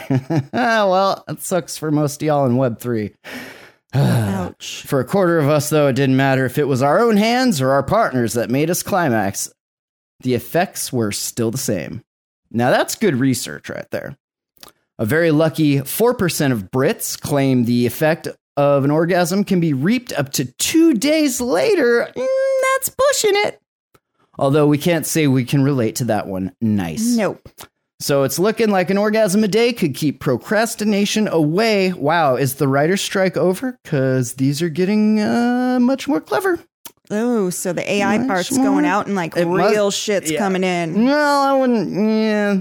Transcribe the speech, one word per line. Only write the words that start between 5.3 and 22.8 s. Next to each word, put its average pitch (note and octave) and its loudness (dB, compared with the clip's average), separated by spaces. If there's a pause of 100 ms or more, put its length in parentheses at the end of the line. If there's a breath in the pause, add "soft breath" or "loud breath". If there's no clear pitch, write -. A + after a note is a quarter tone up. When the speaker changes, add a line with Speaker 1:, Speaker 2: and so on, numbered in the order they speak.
Speaker 1:
of C#3 2
us, D3+ 0
though, D3 4
it B2+ 0
didn't C3+ 2
matter C3+ 2
if B2+ -4
it C#3+ 0
was C3 0
our D3 2
own A#3 2
hands A3+ 2
or C3 2
our C#3 2
partners C3 0
that A2+ -2
made C#3+ 0
us F3 -4
climax. A#2 -2 (680)
The B2+ -2
effects - -4
were A2+ -2
still - -4
the A#2+ -6
same. F#2+ -6 (480)
Now, A#2+ 0
that's B3 0
good F3 0
research A#2+ -2
right - -10
there. - -8 (840 loud breath)
A A#2 -2
very D#3+ 2
lucky D3+ 2
four A3 0
percent D#3+ 0
of G2+ -4
Brits C#3 -2
claim C3+ 0
the A#2+ 0
effect D#3 -2 (300)
of C#3+ 2
an C#3+ 2
orgasm F3 0
can F#3 0
be E3 2
reaped F#3+ -2
up C3+ -4
to C#3 -2
two E4 2
days D4 2
later. C4 2
Mm, B4+ -4 (480)
that's C5 -4